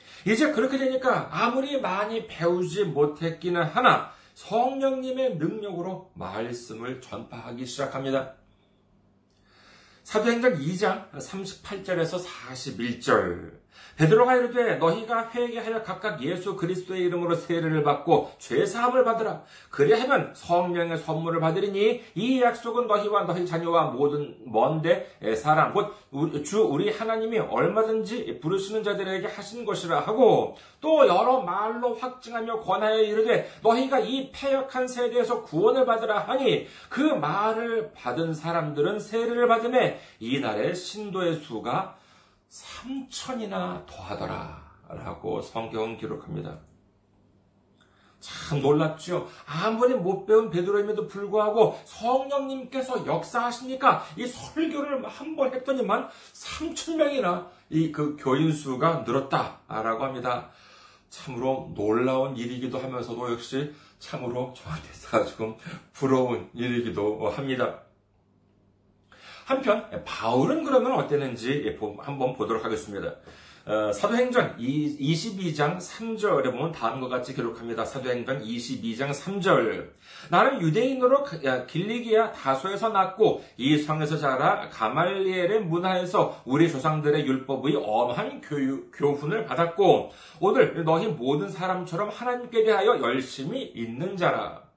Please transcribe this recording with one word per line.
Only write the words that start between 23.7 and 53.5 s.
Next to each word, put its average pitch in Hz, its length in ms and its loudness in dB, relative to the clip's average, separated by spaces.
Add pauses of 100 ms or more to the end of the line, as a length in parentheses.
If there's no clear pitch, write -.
모든 147 460 -2 (100)
먼 131 360 2
데 196 260 2 (280)
사람 151 360 4
곧 - 200 0 (180)
우리, 147 340 -4
주 214 180 2
우리 185 280 2
하나님이 220 480 -2
얼마든지 214 1000 0
부르시는 196 440 -2
자들에게 190 420 -2
하신 214 380 -10
것이라 165 360 -2
하고 202 560 4 (240)
또 302 280 8
여러 233 320 4
말로 226 540 -2
확증하며 226 640 -6
권하여 214 400 2
이르되 220 500 4 (120)
너희가 254 360 4
이 247 320 -2
패역한 269 560 0
세대에서 240 560 0
구원을 240 440 4
받으라 214 340 2
하니 247 480 0 (200)
그 233 120 -4
말을 220 920 0
받은 160 420 -4
사람들은 160 640 -2
세례를 240 480 0
받음에 233 500 2 (220)
이날의 117 560 -2
신도의 185 600 -4
수가 120 600 -6 (520)
삼천이나 220 1400 -8
더하더라.라고 - 1600 -10
성경은 113 560 -6
기록합니다. - 600 -10 (1600)
참 - 420 -6
놀랍죠? 156 640 2 (180)
아무리 226 480 2
못 190 300 -2
배운 220 260 6
베드로임에도 202 560 0
불구하고 208 800 2
성령님께서 262 1200 -2
역사하시니까 247 960 0 (140)